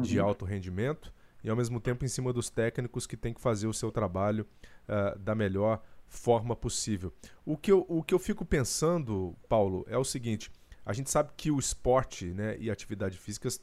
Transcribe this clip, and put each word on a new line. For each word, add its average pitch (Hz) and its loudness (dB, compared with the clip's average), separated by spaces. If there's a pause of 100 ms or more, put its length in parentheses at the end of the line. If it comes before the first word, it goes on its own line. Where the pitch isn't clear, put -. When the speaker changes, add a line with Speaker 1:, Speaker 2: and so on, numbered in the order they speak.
Speaker 1:
de 104 2
Speaker 2:
Uhum. 98 4
Speaker 1:
alto 101 0
rendimento, 98 -4 (300)
e 110 -4
ao 110 0
mesmo 120 0
tempo 123 -2
em 135 -2
cima 127 -2
dos 120 -2
técnicos 120 -2
que - -8
têm 117 -6
que - -12
fazer 110 0
o 110 0
seu 110 -2
trabalho, 104 0 (420)
ah, 101 0
da 101 -2
melhor 104 2 (260)
forma 117 2
possível. 101 -2 (320)
O 151 -2
que 196 0
eu, 190 8
o 165 0
que - 0
eu 185 6
fico 202 -4
pensando, 131 0 (120)
Paulo, 98 4
é 113 -2
o 131 2
seguinte: 117 -4 (320)
a 110 -4
gente 135 -4
sabe 151 4
que 156 0
o 143 2
esporte, - 2
né, 98 -4
e 110 -4
atividade 98 -4
física 104 -8 (160)